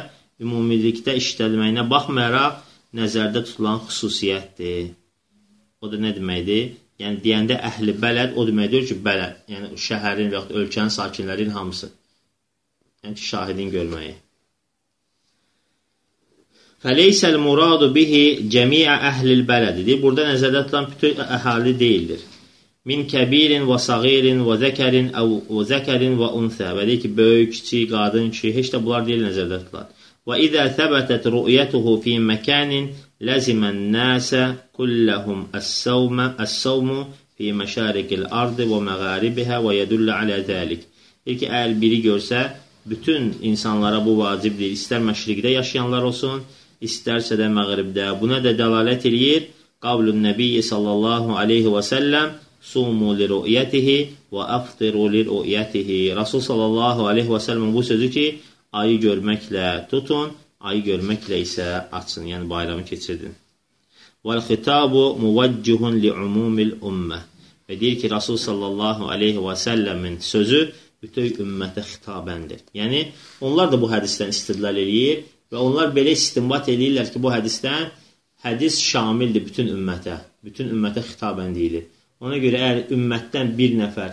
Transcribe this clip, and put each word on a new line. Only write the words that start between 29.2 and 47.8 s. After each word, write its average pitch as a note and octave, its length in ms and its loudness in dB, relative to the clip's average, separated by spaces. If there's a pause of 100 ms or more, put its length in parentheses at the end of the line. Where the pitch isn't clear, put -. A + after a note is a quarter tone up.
nəzərdə F#2 340 -2
tutulan. - 300 -16 (380)
"Və B2 120 -4
izə D3+ 300 4
thəbətət C3 580 2
ru'yətuhu A#2+ 720 4
fi A#2+ 180 -2
məkənin C#3 680 0 (340)
ləzimən A2 600 0 (100)
nəsə B2+ 540 2 (280)
kulləhum G#2+ 720 0 (100)
əs-savmə, B2 840 0
əs-savmu C3 640 -2 (340)
fi G#2 200 -4
məşarikil G2+ 760 -4
ardı A#2+ 380 -2
və G#2+ 140 0
məğaribihə G2+ 800 -2
və A2 140 0
yədullə A2 380 2
alə G2+ 280 -2
zəlik." F2+ 460 -4 (400)
Deyir B2+ 140 -4
ki, - 60 -4
əgər A#2 300 -2
biri A2+ 260 4
görsə, G#2+ 380 0 (420)
bütün A2+ 560 -2
insanlara G#2+ 600 0
bu A2 160 4
vacibdir. G2+ 560 -2
İstər A#2 280 -4
məşriqdə A2 520 -2
yaşayanlar B2 500 -2
olsun, C3 380 -2 (380)
istərsə A2+ 580 -4
də G#2+ 120 2
məğribdə. G2 580 0 (100)